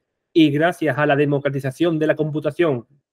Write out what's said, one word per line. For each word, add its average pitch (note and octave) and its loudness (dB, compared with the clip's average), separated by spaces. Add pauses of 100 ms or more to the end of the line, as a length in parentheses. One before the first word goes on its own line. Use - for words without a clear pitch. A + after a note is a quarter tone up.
(340)
y D#3+ 4
gracias D3 0
a D3 0
la D3 2
democratización C#3+ -2
de D#3 0
la D3+ 0
computación D3+ -2 (260)